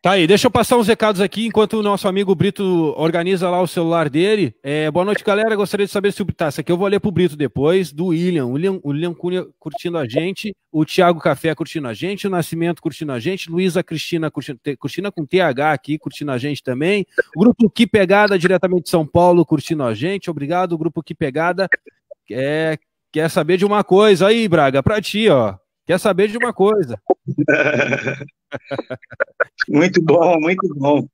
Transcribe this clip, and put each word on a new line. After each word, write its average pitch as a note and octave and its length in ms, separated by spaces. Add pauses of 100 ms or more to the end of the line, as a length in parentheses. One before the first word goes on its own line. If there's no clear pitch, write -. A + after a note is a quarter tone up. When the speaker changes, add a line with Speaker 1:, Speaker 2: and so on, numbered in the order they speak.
Speaker 1:
Tá F3 120
aí, F#3 140
deixa G3+ 220
eu - 20
passar B3 280
uns G#3 100
recados G#3+ 320
aqui G#3 260
enquanto G#3+ 280
o A3 80
nosso G3+ 260
amigo F#3+ 260
Brito F3 640
organiza E3+ 520
lá F3+ 140
o E3+ 60
celular E3 420
dele. F3 500
É, D3+ 300
boa F3 140
noite, G#3 180
galera. G#3+ 320
Gostaria G3+ 320
de - 60
saber G3+ 200
se - 80
o G3+ 40
Brito, E3 140
tá, E3+ 80
essa D3 140
aqui D#3 120
eu F3+ 40
vou G3 120
ler G3+ 100
pro G3+ 140
Brito D#3+ 240
depois, D3 560
do D#3+ 140
William. E3+ 400
O B2 80
William, F#3 280
o D3 80
William E3 240
Cunha F3+ 320 (140)
curtindo E3+ 360
a D#3 120
gente, D3+ 480 (160)
o D#3 120
Thiago F3 360
Café D#3 340
curtindo D3+ 320
a A2+ 80
gente, F3+ 320
o G3 40
Nascimento E3+ 520
curtindo D3+ 300
a A#2+ 80
gente, F3 280
Luísa F3 320
Cristina D#3+ 480
curtindo, C3+ 320
te-, C#3+ 160
Cristina F#3+ 360
com D#3 120
T F3+ 160
H D3 320
aqui D3 260
curtindo D3 340
a B2+ 60
gente C#3 260
também, E3+ 420 (300)
o - 20
grupo A3+ 320
Que A#3 160
Pegada, G3+ 500
diretamente F3+ 460
de - 80
São D#3+ 160
Paulo, F3 400
curtindo D3+ 380
a A2+ 100
gente. F3 340
Obrigado, E3+ 480
grupo D#3+ 240
Que D#3+ 140
Pegada. E3+ 540 (600)
É, D3 480 (360)
quer D#3 180
saber E3+ 260
de F3+ 80
uma G#3 200
coisa G3 420
aí, A3+ 220
Braga, C#3 340
pra G#3+ 180
ti, G#3 280
ó. A#2 260 (320)
Quer F3+ 120
saber G3 280
de G#3+ 100
uma A#3+ 160
coisa. F#3+ 480 (240)
Speaker 2:
<laughs> C#3 1000 (1400)
Muito F3 340
bom, E3 380
muito E3+ 200 (160)
bom. C#3+ 380